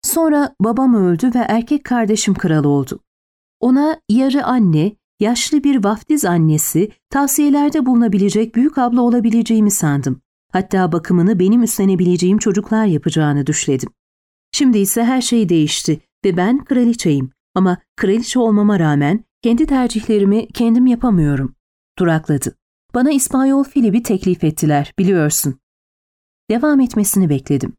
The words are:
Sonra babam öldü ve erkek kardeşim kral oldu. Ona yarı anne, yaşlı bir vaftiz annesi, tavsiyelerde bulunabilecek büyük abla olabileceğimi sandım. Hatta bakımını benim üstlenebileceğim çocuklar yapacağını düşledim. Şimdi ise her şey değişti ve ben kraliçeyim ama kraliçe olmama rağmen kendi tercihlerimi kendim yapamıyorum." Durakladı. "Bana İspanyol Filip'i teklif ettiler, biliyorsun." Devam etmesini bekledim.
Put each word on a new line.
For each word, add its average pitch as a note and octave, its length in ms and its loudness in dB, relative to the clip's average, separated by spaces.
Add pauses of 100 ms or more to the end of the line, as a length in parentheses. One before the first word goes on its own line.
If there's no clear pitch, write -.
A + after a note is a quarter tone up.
Sonra D4+ 580 0
babam A#3+ 340 2
öldü F#3+ 420 2
ve B3 40 2
erkek A#3 440 -2
kardeşim G#3+ 500 0
kral D#3+ 300 0
oldu. C#3+ 360 0 (600)
Ona C#4+ 500 0
yarı C4 360 0
anne, G3 500 0 (240)
yaşlı A#3+ 440 -2
bir C4+ 200 0
vaftiz A3 420 -2
annesi, E3 680 0 (180)
tavsiyelerde C#4+ 760 0
bulunabilecek A3 680 0
büyük C4 220 0
abla A#3+ 240 0
olabileceğimi A3+ 680 0
sandım. C#3 500 -2 (300)
Hatta F#3 400 -2
bakımını F3 480 0
benim G#3+ 240 2
üstlenebileceğim F#3 760 0
çocuklar G#3+ 480 -2
yapacağını D3 600 -2
düşledim. C#3+ 420 -4 (640)
Şimdi B3+ 260 2
ise G3 260 0
her B3+ 180 0
şey A3+ 280 0
değişti D#3 500 0 (260)
ve F3+ 120 0
ben A#3 260 0
kraliçeyim A3+ 680 -2 (240)
ama F#3 220 0 (180)
kraliçe A3+ 440 -2
olmama G#3 400 2
rağmen D3+ 440 0 (200)
kendi A#3+ 220 2
tercihlerimi A3 840 0
kendim A#3+ 400 2
yapamıyorum." E3 680 0 (440)
Durakladı. D#3+ 560 -2 (400)
"Bana B3+ 160 2
İspanyol C4+ 520 0
Filip'i A#3 400 0
teklif F#3 400 -2
ettiler, D3+ 560 -2
biliyorsun." D#3+ 600 0 (920)
Devam C#4 300 2
etmesini G3+ 500 0
bekledim. C#3 500 -2